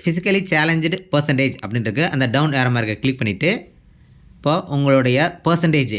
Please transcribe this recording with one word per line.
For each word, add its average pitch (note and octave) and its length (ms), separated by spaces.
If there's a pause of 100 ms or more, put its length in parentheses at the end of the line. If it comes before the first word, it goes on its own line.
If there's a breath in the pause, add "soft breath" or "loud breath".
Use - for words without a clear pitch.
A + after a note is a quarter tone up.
physically F#3 380 (100)
challenged D#3+ 440 (180)
percentage C#3 500
அப்படின்னு A2 240
இருக்கு, B2+ 260
அந்த C3 100 (120)
டவுன் D3 260
ஏரோ B2 140
மார்க்கை A2 280
கிளிக் C3 180
பண்ணிட்டு A2 300 (840 soft breath)
இப்போ C#3+ 140 (220)
உங்களுடைய C3+ 440 (280)
பர்சன்டேஜ் D#3+ 520